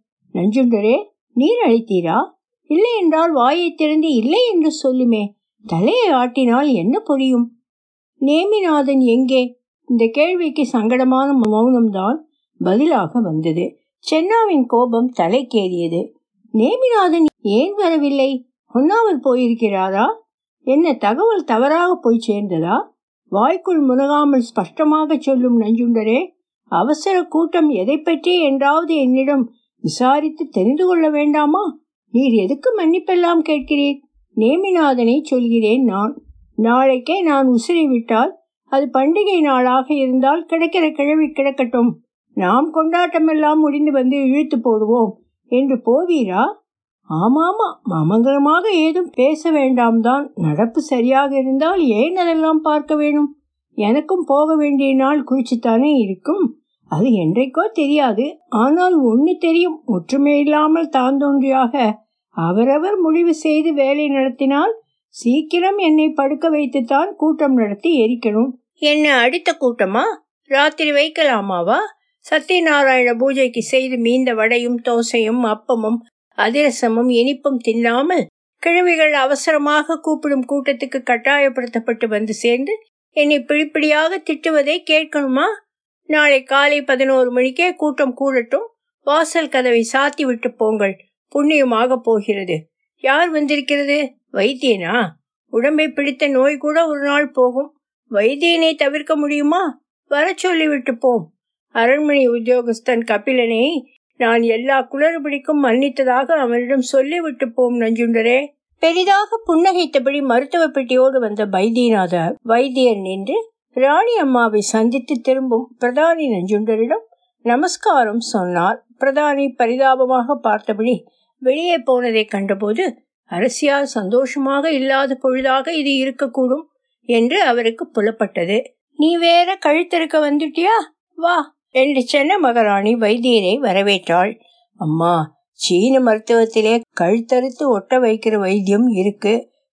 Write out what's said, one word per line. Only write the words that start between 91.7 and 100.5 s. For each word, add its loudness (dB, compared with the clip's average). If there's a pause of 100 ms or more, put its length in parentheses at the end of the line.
போகிறது. -2 (460)
யார் 2
வந்திருக்கிறது? -2 (320)
வைத்தியனா? -2 (560)
உடம்பை 0
பிடித்த -4
நோய் 2
கூட -2 (100)
ஒரு -4
நாள் 0
போகும். 0 (380)
வைத்தியனை 0
தவிர்க்க -2
முடியுமா? 0 (460)
வர 0
சொல்லிவிட்டு -2